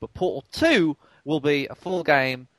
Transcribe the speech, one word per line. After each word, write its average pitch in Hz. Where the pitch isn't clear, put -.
But -
Portal 175
Two 226
will 151
be 139
a -
full 180
game, 131